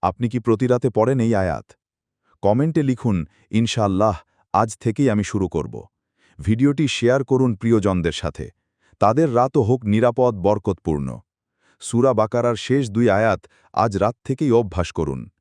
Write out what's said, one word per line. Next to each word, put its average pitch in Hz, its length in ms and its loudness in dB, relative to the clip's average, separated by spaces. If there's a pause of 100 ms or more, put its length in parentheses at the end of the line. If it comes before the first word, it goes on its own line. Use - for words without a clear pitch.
আপনি 95 260 -2
কি 120 100 -6
প্রতি 113 280 0
রাতে 123 220 0
পড়েন 117 300 0
এই 117 160 0
আয়াত? 85 320 -4 (760)
কমেন্টে 143 400 2
লিখুন, 120 340 -2 (340)
"ইনশাআল্লাহ, 107 640 0 (380)
আজ 110 240 0
থেকেই 120 320 0
আমি 104 140 0
শুরু 98 240 -2
করব।" 67 280 -6 (640)
ভিডিওটি 135 480 0
শেয়ার 123 360 0
করুন 131 320 2
প্রিয়জনদের 95 560 0
সাথে। 78 340 -8 (560)
তাদের 120 340 4
রাতও 131 260 2
হোক 123 240 2
নিরাপদ, 117 500 2
বরকতপূর্ণ। 90 720 -2 (760)
সূরা 120 320 0
বাকারার 117 420 0
শেষ 135 340 -2
দুই 113 200 2
আয়াত 101 320 0 (320)
আজ 107 240 0
রাত 101 180 0 (100)
থেকেই 135 260 -2
অভ্যাস 98 400 0
করুন। 69 300 -6 (200)